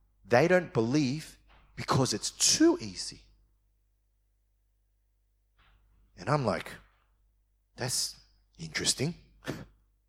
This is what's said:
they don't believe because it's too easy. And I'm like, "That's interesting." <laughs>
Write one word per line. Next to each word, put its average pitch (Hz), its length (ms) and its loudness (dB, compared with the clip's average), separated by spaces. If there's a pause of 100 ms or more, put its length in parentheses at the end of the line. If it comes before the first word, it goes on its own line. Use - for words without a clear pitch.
(260)
they 131 220 4
don't 180 240 2
believe 131 680 0 (380)
because - 360 0
it's - 180 -6
too - 500 4
easy. - 400 -12 (3000)
And 92 120 -8
I'm 143 160 0
like, 82 240 -4 (1080)
"That's - 400 -4 (420)
interesting." 160 560 -4 (320)
<laughs> - 80 -8 (540)